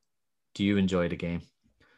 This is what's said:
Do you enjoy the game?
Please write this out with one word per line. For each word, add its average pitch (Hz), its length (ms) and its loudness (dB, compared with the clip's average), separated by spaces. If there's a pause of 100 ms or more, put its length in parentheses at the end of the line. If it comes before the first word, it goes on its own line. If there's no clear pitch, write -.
(540)
Do 101 100 -2
you 101 120 2
enjoy 92 320 2
the 85 80 -6
game? 85 260 -6 (560)